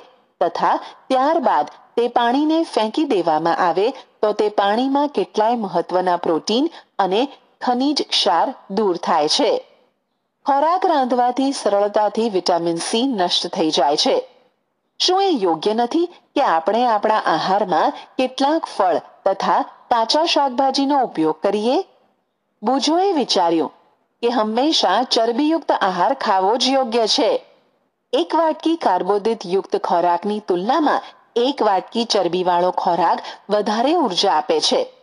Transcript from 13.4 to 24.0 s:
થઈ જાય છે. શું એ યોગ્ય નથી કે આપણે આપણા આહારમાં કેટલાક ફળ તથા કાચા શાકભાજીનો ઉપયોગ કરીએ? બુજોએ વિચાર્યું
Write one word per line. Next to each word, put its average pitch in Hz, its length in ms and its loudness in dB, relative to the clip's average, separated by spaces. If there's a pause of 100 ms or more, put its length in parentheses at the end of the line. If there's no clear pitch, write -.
થઈ 165 240 -2
જાય 151 240 2
છે. 180 220 2 (840)
શું 370 240 2
એ 381 140 2
યોગ્ય 185 360 0
નથી 240 380 -2 (240)
કે 285 60 2
આપણે 202 440 2
આપણા 214 400 0
આહારમાં 185 680 0 (220)
કેટલાક 269 480 0
ફળ 175 340 0 (260)
તથા 190 360 0 (280)
કાચા 240 360 2
શાકભાજીનો 277 760 0
ઉપયોગ - 380 -2
કરીએ? 214 360 0 (840)
બુજોએ 269 520 0
વિચાર્યું 170 640 0 (480)